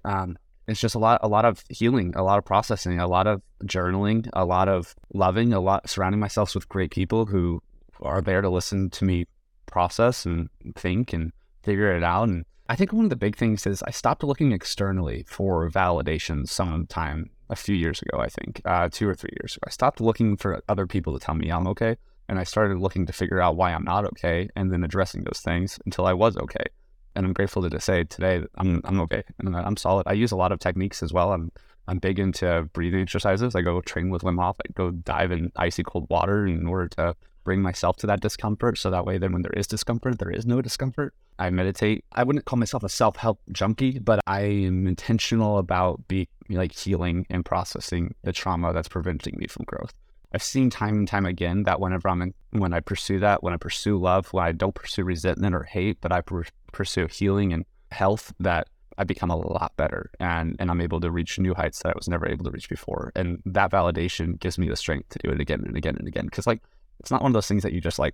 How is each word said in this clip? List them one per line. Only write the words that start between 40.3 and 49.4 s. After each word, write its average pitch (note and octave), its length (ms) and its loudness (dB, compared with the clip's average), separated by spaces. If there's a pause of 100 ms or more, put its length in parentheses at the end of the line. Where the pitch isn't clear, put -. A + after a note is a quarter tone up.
is G#2+ 140 -4
no A#2+ 160 2
discomfort. C3 520 -4 (260)
I F#2 100 0
meditate. F#2+ 640 0
I B2 100 2
wouldn't C#3+ 220 0
call B2 120 -2
myself A#2 260 0
a G2 60 -4
self-help A2 500 0 (120)
junkie, B2 480 0
but G#2+ 280 4
I G2 140 0
am F#2+ 460 2
intentional G#2+ 720 2
about F#2 500 0
be-, F#2 220 -2 (200)
like, F#2 220 0
healing F2+ 580 0
and F2+ 140 -2
processing - 800 -4
the F2+ 80 -2
trauma F2 400 -2
that's E2 160 -2
preventing E2 500 -4
me G1+ 100 -6